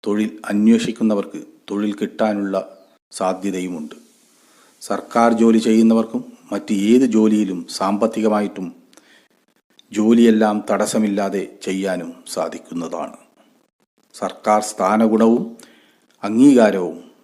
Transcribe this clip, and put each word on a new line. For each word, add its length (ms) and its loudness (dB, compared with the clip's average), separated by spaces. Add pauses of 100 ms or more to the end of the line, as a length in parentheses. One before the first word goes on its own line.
തൊഴിൽ 320 -2 (120)
അന്വേഷിക്കുന്നവർക്ക് 960 0 (240)
തൊഴിൽ 280 -4
കിട്ടാനുള്ള 640 -4 (560)
സാധ്യതയുമുണ്ട്. 840 -6 (880)
സർക്കാർ 500 -2
ജോലി 280 4
ചെയ്യുന്നവർക്കും 640 2 (240)
മറ്റ് 260 -8 (120)
ഏത് 240 4
ജോലിയിലും 600 0
സാമ്പത്തികമായിട്ടും 960 -2 (1300)
ജോലിയെല്ലാം 680 4
തടസ്സമില്ലാതെ 840 -2 (200)
ചെയ്യാനും 480 -6 (180)
സാധിക്കുന്നതാണ്. 880 -10 (1000)
സർക്കാർ 480 -2
സ്ഥാനഗുണവും 800 2 (800)
അംഗീകാരവും 760 4 (260)